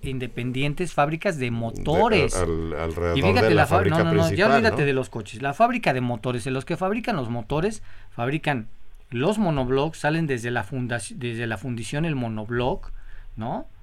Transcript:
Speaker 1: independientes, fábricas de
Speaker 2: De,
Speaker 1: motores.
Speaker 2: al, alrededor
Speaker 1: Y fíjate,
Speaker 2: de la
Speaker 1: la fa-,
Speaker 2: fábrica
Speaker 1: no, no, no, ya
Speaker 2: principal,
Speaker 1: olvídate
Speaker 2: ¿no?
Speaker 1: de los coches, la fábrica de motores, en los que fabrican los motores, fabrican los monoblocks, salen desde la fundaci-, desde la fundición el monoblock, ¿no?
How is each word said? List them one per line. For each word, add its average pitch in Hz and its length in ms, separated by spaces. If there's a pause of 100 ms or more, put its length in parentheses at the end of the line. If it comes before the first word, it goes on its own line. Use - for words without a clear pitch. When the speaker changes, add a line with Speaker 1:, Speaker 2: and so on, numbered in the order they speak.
Speaker 1:
independientes, 131 920
fábricas 160 440
de 127 80
Speaker 2:
De, 120 40
Speaker 1:
motores. 151 840
Speaker 2:
al, 82 400
alrededor 82 440
Speaker 1:
Y 80 40
fíjate, 95 260
Speaker 2:
de - 60
la 147 80
Speaker 1:
la 143 40
fa-, 165 100
Speaker 2:
fábrica 190 220
Speaker 1:
no, 170 60
no, - 80
no, - 100
ya 165 40
Speaker 2:
principal, 180 260
Speaker 1:
olvídate 220 300
Speaker 2:
¿no? 143 40
Speaker 1:
de 143 60
los 131 180
coches, 117 320
la 139 120
fábrica 240 380
de 127 80
motores, 120 460
en 131 80
los 135 100
que 170 140
fabrican 208 380
los 123 140
motores, 147 520 (280)
fabrican 131 580 (420)
los 165 280
monoblocks, 143 600
salen 160 280
desde 120 240
la 120 160
fundaci-, 123 500
desde 120 300
la 113 120
fundición 127 480
el 160 80
monoblock, 120 760 (460)
¿no? 131 300 (160)